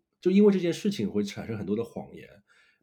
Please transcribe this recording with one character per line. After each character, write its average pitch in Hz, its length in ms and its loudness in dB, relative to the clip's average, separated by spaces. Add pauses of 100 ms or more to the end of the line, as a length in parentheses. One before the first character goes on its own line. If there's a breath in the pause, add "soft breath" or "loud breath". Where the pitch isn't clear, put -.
(200)
就 180 100 2
因 202 140 8
为 202 80 8
这 185 80 0
件 170 120 0
事 - 180 -4
情 107 200 -4
会 101 140 -2
产 - 240 -10
生 110 100 -8
很 95 80 -10
多 101 100 -2
的 117 60 -2
谎 - 320 -14
言。 - 140 -18 (540 soft breath)